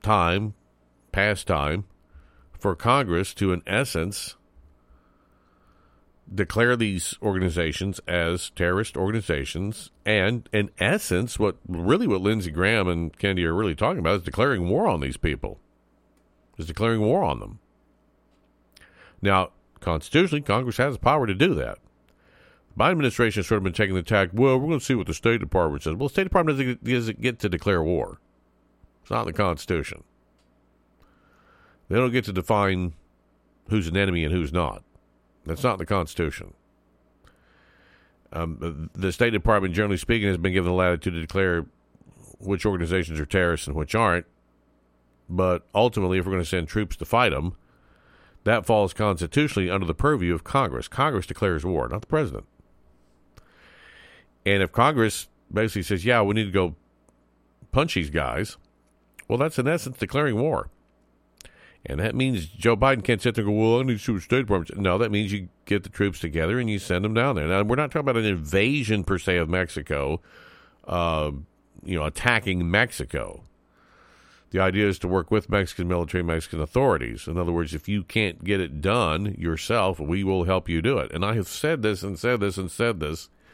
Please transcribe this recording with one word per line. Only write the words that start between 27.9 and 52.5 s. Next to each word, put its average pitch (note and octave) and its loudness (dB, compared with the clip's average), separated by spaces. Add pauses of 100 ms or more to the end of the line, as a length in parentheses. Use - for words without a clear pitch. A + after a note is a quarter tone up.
It's - -20
not A#2 0
in - -4
the F2+ -6
Constitution. E2+ -2 (1800)
They F#2 0
don't B2+ 2
get B2 0
to G#2 -6
define F#2 2 (760)
who's G2+ 0
an E2 -2
enemy F#2 2
and D2+ 0
who's D#2 0
not. D2 -2 (640)
That's D#2+ -6
not B2 2
in F#2+ -6
the F2+ -6
Constitution. D#2+ -4 (1800)
Um, D#2+ -6
the F#2 -2
State A#2+ 0
Department, G2 2
generally G2+ 2
speaking, G#2+ 0
has F#2 2
been F2+ 0
given F2+ 2
the F2+ 2
latitude F2+ 2
to E2 -4
declare E2+ 0 (720)
which G2 -2
organizations E2+ 0
are D2+ -4
terrorists F2 0
and D2 -6
which D2+ -4
aren't. F#2+ 2 (1040)
But F2+ 0 (100)
ultimately, G2+ 2
if F2 0
we're F#2+ -2
gonna F2+ 0
send E2+ -2
troops G#2+ -2
to - -10
fight A#2 2
'em, D#2 -4 (920)
that G#2+ 2
falls G#2 4
constitutionally G2 0
under F#2 0
the E2 -2
purview G2 2
of D#2 -4
Congress. F2+ -2
Congress C3 -2
declares E2+ -2
war, D#2 0
not E2+ -4
the - -18
president. G2+ -2 (2000)